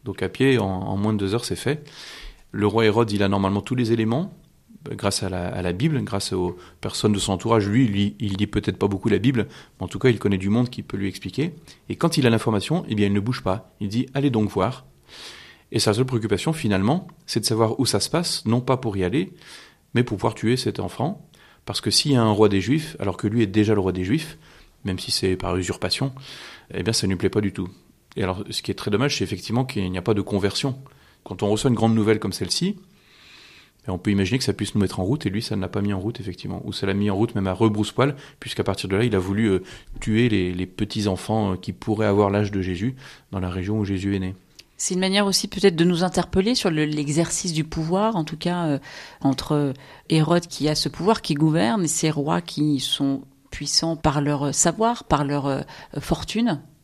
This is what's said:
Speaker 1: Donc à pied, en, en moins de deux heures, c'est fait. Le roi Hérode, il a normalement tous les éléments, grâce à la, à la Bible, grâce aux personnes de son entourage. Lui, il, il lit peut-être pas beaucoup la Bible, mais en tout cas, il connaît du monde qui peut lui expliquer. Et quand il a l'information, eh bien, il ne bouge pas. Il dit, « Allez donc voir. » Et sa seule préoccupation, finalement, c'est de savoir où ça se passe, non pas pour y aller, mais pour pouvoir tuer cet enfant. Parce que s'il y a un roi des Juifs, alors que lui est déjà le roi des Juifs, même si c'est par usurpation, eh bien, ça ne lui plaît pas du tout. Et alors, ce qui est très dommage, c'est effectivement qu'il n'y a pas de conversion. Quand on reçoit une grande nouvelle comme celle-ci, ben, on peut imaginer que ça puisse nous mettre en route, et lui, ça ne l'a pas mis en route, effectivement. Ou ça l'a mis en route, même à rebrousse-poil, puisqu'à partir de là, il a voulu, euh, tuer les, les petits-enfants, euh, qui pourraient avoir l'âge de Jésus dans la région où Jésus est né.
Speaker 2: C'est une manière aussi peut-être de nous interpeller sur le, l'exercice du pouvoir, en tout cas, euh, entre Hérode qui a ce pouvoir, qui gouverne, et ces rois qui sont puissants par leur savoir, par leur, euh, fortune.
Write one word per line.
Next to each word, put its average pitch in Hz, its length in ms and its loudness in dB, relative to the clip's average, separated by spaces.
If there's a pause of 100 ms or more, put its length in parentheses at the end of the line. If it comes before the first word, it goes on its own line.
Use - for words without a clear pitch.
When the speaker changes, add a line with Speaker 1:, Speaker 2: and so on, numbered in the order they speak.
Speaker 1:
Donc 95 180 -6
à 92 60 -2
pied, 131 300 2
en, 101 60 2
en 95 300 -2
moins 104 160 2
de 107 60 0
deux 98 160 0
heures, 120 120 -2
c'est - 120 -4
fait. 151 260 -4 (680)
Le 104 160 0
roi 110 180 4
Hérode, 107 260 4
il 101 100 2
a 98 60 4
normalement 98 340 2
tous 127 140 -4
les 117 160 0
éléments, 117 420 0 (560)
grâce 107 340 -2
à 95 60 -2
la, 90 180 -4
à 92 140 -4
la 90 100 0
Bible, 127 320 0
grâce 98 300 -4
aux 90 240 -2 (240)
personnes 107 320 2
de 101 60 2
son 101 120 -2
entourage. 101 380 2
Lui, 123 160 4
il, 101 340 0
il 101 160 -2
lit 101 120 0
peut-être 98 300 -2
pas 101 120 2
beaucoup 98 180 -2
la 107 100 4
Bible, 113 300 2 (320)
mais 92 60 -4
en - 20 -8
tout - 100 -4
cas, 131 120 6
il 113 100 4
connaît 101 180 2
du 95 120 -2
monde 120 200 2
qui - 140 -10
peut - 140 -8
lui 98 100 -2
expliquer. 131 460 -4 (340)
Et 107 80 -4
quand - 220 0
il 127 100 4
a - 20 8
l'information, 113 600 2
eh 110 60 0
bien, 104 120 4
il 101 60 2
ne 101 80 2
bouge 127 220 -4
pas. 98 360 -4
Il 101 80 -4
dit, « 117 260 -2
Allez 139 160 0
donc 107 200 2
voir. » 101 340 -2 (880)
Et 117 80 0
sa 107 140 2
seule 120 100 2
préoccupation, 127 480 0
finalement, 113 560 0 (200)
c'est - 120 -2
de 104 60 -4
savoir 110 340 2
où 120 60 2
ça 104 160 2
se - 80 -4
passe, - 360 -2
non 117 140 4
pas 131 160 2
pour 117 220 -4
y 90 80 0
aller, 135 260 -2 (600)
mais 120 100 4
pour 110 140 -2
pouvoir 107 180 0
tuer 117 220 0
cet 113 240 -4
enfant. - 480 -6 (340)
Parce - 160 -6
que 110 100 -2
s'il 147 220 2
y 131 60 6
a 120 40 6
un 110 100 4
roi 107 180 6
des 98 100 4
Juifs, 147 400 -2
alors 98 160 -2
que - 120 -4
lui 113 140 2
est 107 60 4
déjà 104 280 4
le 101 40 2
roi 92 140 2
des 92 100 -2
Juifs, 151 340 -2 (460)
même 92 160 -4
si - 120 -8
c'est 95 260 0
par 90 180 -2
usurpation, 92 560 -2 (640)
eh 92 100 -4
bien, 110 80 0
ça 101 160 0
ne 95 60 2
lui 90 40 0
plaît 95 120 0
pas 110 100 2
du 101 140 0
tout. 95 160 -6 (480)
Et 117 60 -2
alors, 92 260 -2
ce - 120 -6
qui - 80 -6
est 95 60 -2
très - 160 -4
dommage, 120 240 0
c'est - 80 -2
effectivement 107 400 -2
qu'il 101 260 -4
n'y 92 80 -4
a 90 40 -4
pas 117 120 0
de 104 80 2
conversion. 101 560 -2 (460)
Quand - 180 -8
on 104 80 2
reçoit 107 200 2
une 117 60 4
grande 113 200 4
nouvelle 107 240 4
comme 98 140 -4
celle-ci, 175 420 -2 (1080)
ben, - 60 -6
on 92 60 -4
peut 104 140 0
imaginer 98 260 2
que 131 80 -2
ça 98 80 0
puisse - 220 -4
nous 104 60 4
mettre 95 200 0
en - 20 0
route, 123 220 -2
et 104 40 0
lui, 101 120 -4
ça 107 160 -4
ne 95 40 -2
l'a 92 60 -4
pas 101 140 -2
mis 101 100 0
en 95 80 -2
route, 98 220 -6
effectivement. 95 420 -8
Ou 101 80 -8
ça - 140 -4
l'a 98 80 0
mis 101 160 2
en 95 80 0
route, 113 180 0
même 98 120 0
à 92 60 0
rebrousse-poil, 110 640 2 (240)
puisqu'à - 240 -6
partir 98 240 -2
de 95 80 0
là, 107 80 2
il 117 100 2
a 98 60 4
voulu, 98 280 0
euh, 92 140 2 (380)
tuer 113 300 2
les, 90 240 2
les 90 120 -4
petits-enfants, 104 840 -2
euh, 92 60 0
qui 92 160 -8
pourraient 107 320 -2
avoir 101 240 4
l'âge 101 200 2
de 101 120 -2
Jésus 92 340 -2 (380)
dans 95 80 -2
la 90 80 -2
région 95 300 -2
où 104 40 0
Jésus 98 320 0
est 95 40 0
né. 92 160 -4 (420)
Speaker 2:
C'est - 160 -4
une 180 80 0
manière 196 240 2
aussi 196 240 0
peut-être 190 260 4
de 160 80 4
nous 175 180 4
interpeller 185 540 2
sur 208 140 0
le, 156 160 2
l'exercice 151 680 0
du 156 140 0
pouvoir, 185 500 0
en 165 80 0
tout 156 140 -6
cas, 175 300 -2
euh, 139 120 0 (400)
entre 139 540 0 (340)
Hérode 160 400 4
qui 147 220 -2
a 151 60 2
ce - 120 -2
pouvoir, 214 340 0
qui - 120 -2
gouverne, 170 500 2
et 151 60 0
ces 156 200 0
rois 151 300 0
qui 151 400 0
sont 135 440 -2 (280)
puissants 160 460 -2
par 147 240 2
leur 147 340 0
savoir, 220 480 0
par 147 220 2
leur, 139 220 0
euh, 139 120 0 (400)
fortune. 190 640 -2 (220)